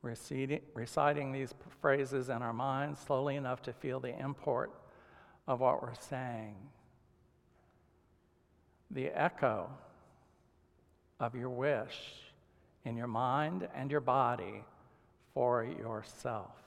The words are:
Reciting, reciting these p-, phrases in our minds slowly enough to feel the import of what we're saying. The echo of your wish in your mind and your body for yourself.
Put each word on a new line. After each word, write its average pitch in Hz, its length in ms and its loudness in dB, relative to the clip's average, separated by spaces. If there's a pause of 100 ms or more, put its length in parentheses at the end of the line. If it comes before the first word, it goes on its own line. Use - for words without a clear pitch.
Reciting, 135 560 -2 (140)
reciting 143 560 2
these 135 200 -4
p-, - 140 -16 (160)
phrases 135 480 4
in 123 140 0
our 117 100 -2
minds 139 460 0
slowly 143 380 2
enough 127 260 -2
to 123 100 -6
feel 131 260 -4
the 127 200 -4
import 139 520 0 (760)
of 127 140 2
what 127 200 6
we're 120 140 -6
saying. 120 580 -6 (2500)
The 135 160 0
echo 123 600 4 (1500)
of 120 140 0
your 127 160 -4
wish 127 480 0 (840)
in 117 120 -4
your 120 120 -4
mind 143 680 0
and 135 160 -4
your 147 100 4
body 120 640 2 (680)
for 123 300 4
yourself. 110 920 -6 (140)